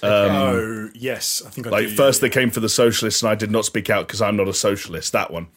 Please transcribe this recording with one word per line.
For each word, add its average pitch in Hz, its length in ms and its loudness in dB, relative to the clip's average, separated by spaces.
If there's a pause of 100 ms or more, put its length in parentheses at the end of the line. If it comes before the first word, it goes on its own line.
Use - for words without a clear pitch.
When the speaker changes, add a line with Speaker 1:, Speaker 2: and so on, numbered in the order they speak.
Speaker 1:
okay. - 20 0
Speaker 2:
um, 101 480 4
Speaker 3:
Oh, 110 400 -4
yes. 120 520 -6
I - 20 -20
think 120 180 -10
I 113 40 -6
Speaker 2:
like, 107 180 0
Speaker 3:
do, 104 80 -8
Speaker 2:
"First 135 240 4
Speaker 3:
yeah, 135 80 4
Speaker 2:
they - 60 -4
came 127 160 2
for 113 100 -4
the 110 80 0
socialists 113 540 2
and 113 80 2
I 107 40 2
did 107 160 -2
not 110 140 0
speak - 240 -4
out 101 180 0
'cause 98 140 -6
I'm 104 160 2
not 98 120 2
a 95 40 -2
socialist," 92 640 -2
that 101 160 -2
one. 85 160 -10 (100)